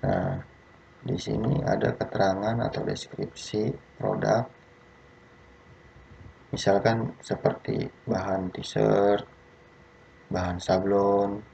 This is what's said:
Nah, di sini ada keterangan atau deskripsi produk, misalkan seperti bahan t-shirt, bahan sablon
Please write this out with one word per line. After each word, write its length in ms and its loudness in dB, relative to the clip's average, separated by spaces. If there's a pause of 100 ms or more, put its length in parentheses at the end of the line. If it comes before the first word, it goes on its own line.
Nah, 400 0 (640)
di 80 -2
sini 480 0
ada 320 2
keterangan 720 0
atau 160 -4
deskripsi 880 -4 (240)
produk, 480 0 (2000)
misalkan 720 2
seperti 640 -2 (160)
bahan 480 -2
t-shirt, 720 2 (1120)
bahan 240 -2
sablon 800 2 (160)